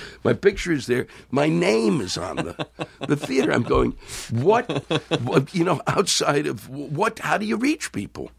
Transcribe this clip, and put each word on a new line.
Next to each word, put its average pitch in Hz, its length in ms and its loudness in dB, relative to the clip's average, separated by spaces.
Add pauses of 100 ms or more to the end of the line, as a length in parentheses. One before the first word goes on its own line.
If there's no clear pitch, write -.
(240)
My 120 100 4
picture 190 380 2
is 139 160 -2
there. 120 200 0 (220)
My 143 200 2
name 185 520 2
is 90 160 -4
on 85 200 -6
the, 151 300 -6 (400)
the 147 80 2
theater. 226 360 0
I'm 120 120 2
going, 127 320 2 (360)
"What?" 196 380 2 (520)
What, 139 320 2
you 170 100 2
know, 170 240 2
outside 151 600 2
of 131 200 -6
w-, 139 200 -10
what, 208 320 -2
how 160 180 0
do 208 80 -4
you 220 120 -2
reach 285 340 -2
people? - 480 -8